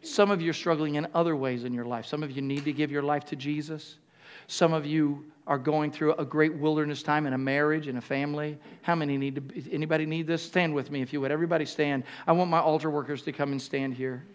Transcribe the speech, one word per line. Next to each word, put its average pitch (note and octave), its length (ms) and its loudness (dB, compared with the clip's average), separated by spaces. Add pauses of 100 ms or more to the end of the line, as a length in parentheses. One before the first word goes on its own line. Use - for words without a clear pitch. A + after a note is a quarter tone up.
Some G3+ 280 4
of F#3 120 2
you E3 80 0
are D3+ 40 0
struggling D3+ 420 0
in D3 180 -2
other E3+ 220 2
ways B2+ 280 -2
in B2 80 -4
your A#2+ 120 -4
life. A#2+ 220 -6
Some D3+ 160 -4
of D3 80 -6
you C3+ 120 -6
need C#3 220 -4
to D3+ 80 -2
give D3 180 0
your C#3+ 120 -2
life C#3+ 240 0
to D3+ 100 -8
Jesus. D3 640 -6 (500)
Some E3 240 4
of D#3 140 0
you D3 380 2 (220)
are C#3 120 2
going D3+ 340 0
through D3+ 220 2
a D3+ 100 -2
great D#3 300 4
wilderness D3+ 480 0
time D3+ 240 2
in C3+ 60 0
a C3 60 0
marriage, D3 480 2
in B2+ 100 -4
a B2 40 -4
family. D3 580 -2 (240)
How F3 120 2
many D3 220 0
need C#3 200 -2
to, C#3 360 -8
anybody D#3 340 0
need D#3+ 200 -2
this? D#3+ 160 2
Stand E3 320 0
with C3+ 160 -2
me C#3 120 -2
if B2+ 100 -6
you D3 80 -2
would. C3+ 100 0
Everybody D#3+ 340 2
stand. C#3+ 400 0 (220)
I E3 60 6
want F3+ 180 4
my E3 80 4
altar D#3 320 2
workers C#3+ 320 -4
to D3+ 100 -6
come C#3+ 200 -2
and C3+ 100 -4
stand C3+ 320 -4
here. C3 300 -6 (100)